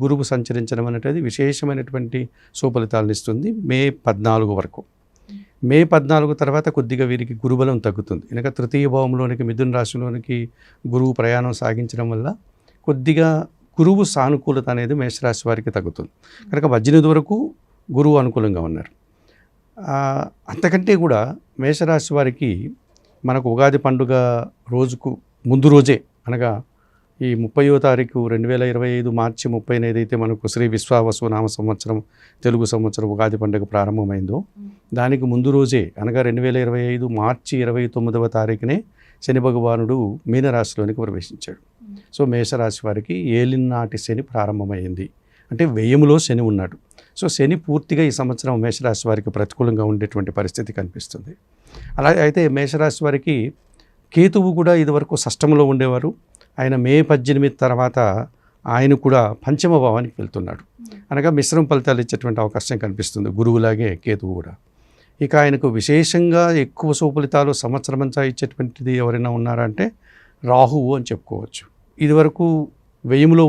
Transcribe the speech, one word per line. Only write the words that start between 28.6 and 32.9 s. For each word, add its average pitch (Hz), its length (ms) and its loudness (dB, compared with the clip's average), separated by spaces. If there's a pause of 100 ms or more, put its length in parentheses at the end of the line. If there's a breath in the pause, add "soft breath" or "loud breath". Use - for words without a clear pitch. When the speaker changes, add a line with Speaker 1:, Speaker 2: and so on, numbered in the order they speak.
Speaker 1:
ఇరవై 123 260 -2
ఐదు 123 300 -2
మార్చి 113 360 -4
ముప్పైన 117 380 -2
ఏదైతే 113 300 -2
మనకు 110 260 -4
శ్రీ 117 200 0
విశ్వావసు 113 680 0
నామ 110 120 -2 (120)
సంవత్సరం, 107 440 -4 (420 soft breath)
తెలుగు 117 280 2
సంవత్సరం 110 420 -2